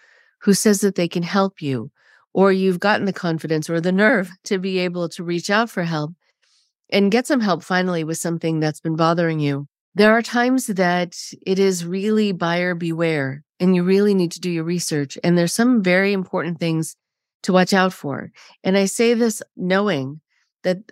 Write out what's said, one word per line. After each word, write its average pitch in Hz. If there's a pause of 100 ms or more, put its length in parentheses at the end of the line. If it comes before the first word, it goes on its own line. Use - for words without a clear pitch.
(420)
who 196
says 202
that 196
they 175
can 170
help 190
you, 131 (420)
or 190
you've 190
gotten 202
the 185
confidence 160
or 165
the 180
nerve 196 (140)
to 196
be 185
able 175
to 175
reach 175
out 220
for 190
help 160 (800)
and 202
get 240
some 269
help 185
finally 180
with 160
something 165
that's 151
been 165
bothering 165
you. 143 (300)
There 214
are 233
times 247
that 180 (280)
it 190
is 190
really 202
buyer 175
beware, 160 (160)
and 185
you 175
really 196
need 175
to -
do 180
your 165
research. 160
And 175
there's 170
some 233
very 185
important 175
things 160 (480)
to 202
watch 185
out 185
for. - (320)
And 190
I 196
say 233
this 226 (140)
knowing 180 (420)
that, 185 (140)